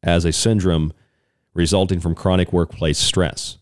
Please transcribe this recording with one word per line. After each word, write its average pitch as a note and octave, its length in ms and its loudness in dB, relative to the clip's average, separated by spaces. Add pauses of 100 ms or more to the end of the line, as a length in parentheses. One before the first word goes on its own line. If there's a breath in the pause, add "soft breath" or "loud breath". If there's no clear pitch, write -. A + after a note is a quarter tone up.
as E2+ 220 2
a D#2+ 80 0
syndrome F2+ 580 0 (600)
resulting F2+ 480 2
from E2+ 140 -2
chronic F#2 360 0
workplace E2 460 -2
stress. - 640 -2